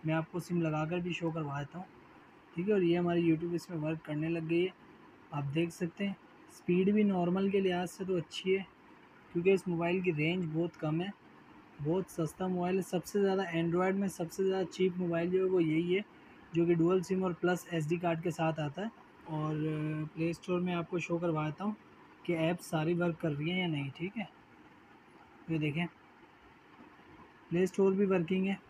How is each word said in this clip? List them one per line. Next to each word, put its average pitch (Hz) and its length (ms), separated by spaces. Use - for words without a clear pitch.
मैं 156 80
आपको 160 260
sim 175 220
लगा 156 240
कर 175 160
भी 175 120
शो 165 180
करवा 147 280
देता 143 180
हूँ। 185 80
ठीक 175 140
है, 214 60
और 190 100
ये 170 120
हमारी 175 280
YouTube 165 320
इसमें 165 220
work 156 240
करने 156 280
लग 165 180
गई 170 160
है, 185 100
आप 147 100
देख 170 180
सकते 185 340
हैं। 196 120
speed 185 400
भी 214 100
normal 190 460
के 196 100
लिहाज 180 300
से - 160
तो 185 120
अच्छी 185 340
है, 196 140
क्योंकि 175 220
इस 185 140
mobile 175 340
की 180 120
range 165 320
बहुत 160 300
कम 160 260
है, 196 100
बहुत 175 300
सस्ता 175 360
mobile 180 280
है। 190 80
सबसे 190 380
ज़्यादा 196 320
Android 180 460
में 202 100
सबसे 180 340
ज़्यादा 190 220
cheap 185 320
mobile 175 340
जो 185 140
है 185 60
वो 185 80
यही 165 340
है, 208 100
जो 170 120
कि 175 100
dual 175 280
sim 185 200
और 180 120
plus 175 380
एसडी 160 260
card 165 240
के 175 80
साथ 160 280
आता 147 220
है। 220 100
और 156 840
Play 165 180
Store 180 280
में 180 140
आपको 170 240
शो 170 200
करवाता 156 440
हूँ 208 120
कि 175 100
ऐप 165 260
सारी 160 340
work 170 260
कर 160 100
रही 147 180
है 185 100
या 180 80
नहीं। 143 240
ठीक 185 260
है, 202 120
ये 160 120
देखें 151 280
Play 175 180
Store 196 260
भी 202 120
working 185 420
है। 196 100